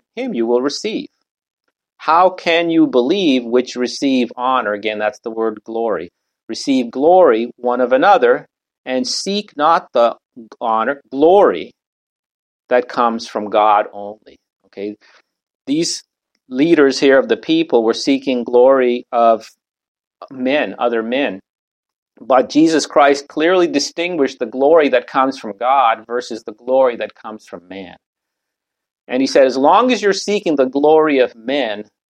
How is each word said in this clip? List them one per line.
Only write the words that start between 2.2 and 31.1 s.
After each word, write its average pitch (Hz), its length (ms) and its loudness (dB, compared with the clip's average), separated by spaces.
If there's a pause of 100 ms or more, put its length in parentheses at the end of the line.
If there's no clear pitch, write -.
can 170 400 -2
you 160 160 4
believe 131 580 0
which 123 300 -2
receive 123 600 -2
honor?" 123 380 -2
Again, 107 240 -6
that's 107 220 -4
the 120 100 -12
word 113 340 -6
glory. 110 460 -6 (400)
"Receive 123 420 -2
glory 135 680 4
one 123 220 -4
of 123 140 0
another, 147 540 2 (360)
and 127 240 -4
seek 202 480 -8
not 165 380 0
the 117 240 2 (420)
honor, 117 400 -2 (120)
glory 139 600 2 (960)
that 123 220 0
comes 117 380 -4
from 107 240 -8
God 107 420 2
only." 101 440 -18 (280)
Okay, - 320 -12 (720)
these 156 360 -4 (460)
leaders 139 500 2
here 135 200 4
of 117 100 0
the - 80 0
people 160 460 0
were 113 100 0
seeking 131 500 -2
glory 123 680 2
of 113 360 2 (840)
men, 131 480 -4
other 117 240 -2
men, 120 360 -6 (800)
but 127 300 0
Jesus 156 360 2
Christ 143 420 2
clearly 175 400 0
distinguished 147 720 -4
the 127 60 -8
glory 139 440 2
that 123 180 0
comes 135 300 -2
from 104 200 -14
God 117 500 0
versus 117 360 -8
the 110 100 -14
glory 123 440 0
that 107 160 -10
comes 107 320 -18
from 90 220 -20
man. 92 300 -16 (1120)
And 127 140 -2
he 135 60 0
said, 135 180 4
"As 127 120 0
long 190 340 4
as 214 100 -2
you're 196 120 0
seeking 196 420 -4
the 135 100 2
glory 147 540 2